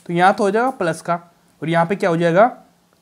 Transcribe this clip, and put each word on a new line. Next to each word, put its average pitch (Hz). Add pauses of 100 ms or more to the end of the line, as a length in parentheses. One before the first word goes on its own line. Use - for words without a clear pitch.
तो 175
यहाँ 180
तो 214
हो 196
जाएगा 233
प्लस 165
का 170 (480)
और 151
यहाँ 170
पे 190
क्या 185
हो 165
जाएगा, 170 (520)